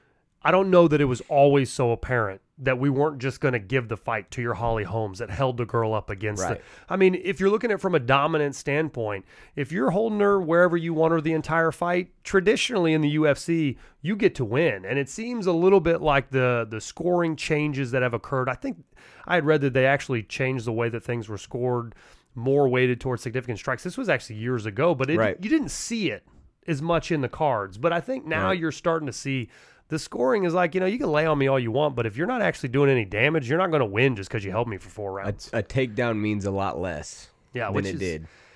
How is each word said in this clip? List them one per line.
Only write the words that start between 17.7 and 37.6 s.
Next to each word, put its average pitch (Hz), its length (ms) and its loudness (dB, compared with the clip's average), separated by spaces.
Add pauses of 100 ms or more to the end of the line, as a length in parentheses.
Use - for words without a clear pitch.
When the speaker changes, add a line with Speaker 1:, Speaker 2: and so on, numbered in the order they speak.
Speaker 1:
that 127 100 0
have 123 120 0
occurred. 127 360 -2
I 123 60 -4
think 175 280 -8 (420)
I 180 100 0
had 156 100 2
read 156 160 4
that 135 120 0
they 131 120 4
actually 135 380 0
changed 131 420 -4
the 117 80 -2
way 117 160 0
that 113 140 -6
things 117 260 -6
were 104 80 -8
scored, 120 580 -4 (400)
more 135 320 2
weighted 123 320 4
towards 123 240 -4
significant 120 360 -6
strikes. 127 240 -6
This 180 140 -8
was 254 120 -2
actually 120 280 -2
years 113 280 -4
ago, 131 300 0
but 131 140 -2
it, 165 80 2
Speaker 2:
Right. 110 240 2
Speaker 1:
you 208 80 -6
didn't 285 220 2
see 214 400 -4
it 101 120 -12 (440)
as 147 140 -2
much 165 280 0
in 160 120 0
the 123 80 -2
cards. 104 480 -2
But 160 160 0
I 170 80 0
think 262 240 -6
now 160 220 -2
Speaker 2:
Right. 190 120 0
Speaker 1:
you're 160 140 -2
starting 165 340 -2
to 117 60 -8
see 131 340 -4 (420)
the 160 80 -4
scoring 233 460 0
is 170 100 0
like, 175 220 2
you 185 40 0
know, 185 60 2
you 214 140 0
can 233 120 0
lay 151 140 2
on 156 140 2
me 135 80 4
all 135 120 4
you 113 120 -2
want, 139 240 0
but 117 100 -2
if 104 100 -6
you're 160 120 -2
not 247 160 -2
actually 160 260 -2
doing 139 220 4
any 120 140 2
damage, 120 440 0
you're 151 80 0
not 185 140 0
gonna 139 160 2
win 117 280 2
just 98 140 -8
'cause 110 160 -6
you 95 60 -6
held 113 180 -2
me 101 80 -8
for - 100 -16
four 101 220 -10 (100)
Speaker 2:
A, 98 40 -10
Speaker 1:
rounds. 101 280 -8
Speaker 2:
a 110 120 -2
takedown 120 560 -2
means 104 260 -2
a 98 60 -2
lot 98 280 -4
less 85 520 -8 (220)
Speaker 1:
Yeah, 120 120 -6